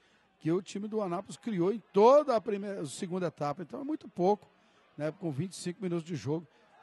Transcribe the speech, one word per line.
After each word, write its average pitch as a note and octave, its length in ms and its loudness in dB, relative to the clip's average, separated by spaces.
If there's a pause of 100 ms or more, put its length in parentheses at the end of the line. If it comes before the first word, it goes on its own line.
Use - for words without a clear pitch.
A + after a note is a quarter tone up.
(380)
que D#3 120 -4
o F#3 120 0
time G3+ 260 -10
do G#3+ 140 -4
Anápolis F#3 340 -6
criou F#3+ 360 0
em A3 80 -4 (120)
toda B3+ 420 8
a A3 60 2
primeira, G3 460 -6
segunda F3+ 400 -6
etapa. D3 360 -4
Então A#3+ 180 -10
é C#4 40 -8
muito D4 240 -8
pouco, F#3+ 400 0 (480)
né? D3+ 160 -4
Com D#3 180 -6
vinte E3 220 -6
e - 40 -16
cinco F3 260 -8
minutos E3+ 220 -4
de E3+ 120 -8
jogo, D3+ 300 -4 (360)